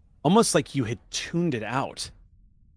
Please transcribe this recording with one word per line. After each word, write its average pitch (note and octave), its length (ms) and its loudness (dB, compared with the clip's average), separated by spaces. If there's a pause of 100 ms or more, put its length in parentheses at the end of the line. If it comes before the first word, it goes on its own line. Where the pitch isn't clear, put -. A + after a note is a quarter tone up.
(220)
almost G3+ 320 4
like - 200 0
you C3 100 0
had F#2+ 140 -6 (120)
tuned E3+ 440 -4
it G#2+ 80 -6
out. A2+ 480 -6 (680)